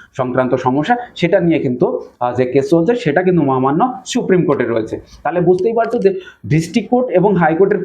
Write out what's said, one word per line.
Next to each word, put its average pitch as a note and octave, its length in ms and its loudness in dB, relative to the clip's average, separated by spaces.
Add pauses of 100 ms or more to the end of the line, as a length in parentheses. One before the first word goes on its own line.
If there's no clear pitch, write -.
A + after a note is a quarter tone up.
(180)
সংক্রান্ত B2 380 0
সমস্যা, C#3 420 0 (180)
সেটা F3 240 0
নিয়ে E3 200 2
কিন্তু, C#3 420 -2 (180)
আহ, B2 140 -2
যে B2+ 120 0
কেস C3+ 240 0
চলছে, E3+ 260 2
সেটা E3+ 280 0
কিন্তু F3 200 2
মহামান্য C#3 500 0 (120)
সুপ্রিম F#3 400 0
কোর্টে B2 180 0
রয়েছে। A2+ 360 -4 (240)
তাহলে E3 180 -2
বুঝতেই F#3 320 2
পারছো A3+ 260 -2
যে F#3+ 200 0 (280)
ডিস্ট্রিক্ট D#3+ 420 -2
কোর্ট B3 200 0
এবং G3 260 2
হাইকোর্টের E3+ 500 2